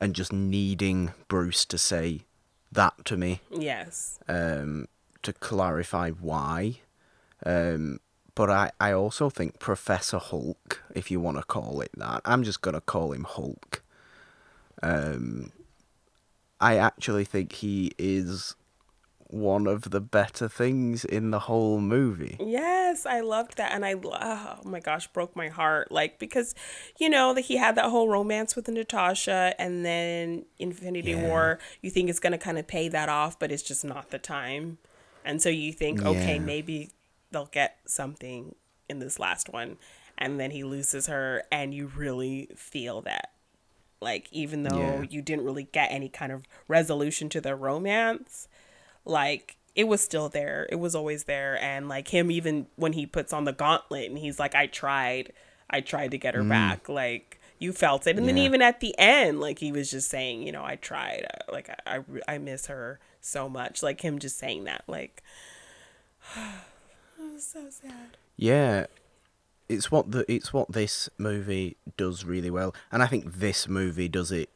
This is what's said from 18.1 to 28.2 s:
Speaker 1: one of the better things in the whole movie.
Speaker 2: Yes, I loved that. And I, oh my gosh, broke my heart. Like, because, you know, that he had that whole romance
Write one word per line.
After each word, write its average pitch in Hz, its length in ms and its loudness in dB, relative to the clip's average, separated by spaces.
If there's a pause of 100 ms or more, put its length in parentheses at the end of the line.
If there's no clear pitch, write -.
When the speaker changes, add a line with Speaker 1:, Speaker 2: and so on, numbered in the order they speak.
Speaker 1:
one 104 420 2
of 104 220 0
the 98 100 0
better 104 480 0
things 123 560 0
in 110 260 0
the 107 100 0
whole 110 400 4
movie. 104 600 2
Speaker 2:
Yes, 349 640 2
I 247 140 0
loved 226 380 -2
that. 202 140 -2
And 202 140 0
I, 196 160 0
oh 214 640 -6
my 185 160 -8
gosh, 156 280 -2
broke 175 280 -4
my 165 120 -4
heart. 156 440 2
Like, 156 260 2
because, - 340 -2 (460)
you 320 100 4
know, 262 260 6
that 262 80 2
he 254 140 0
had 226 200 6
that 240 140 4
whole 226 180 6
romance 214 480 2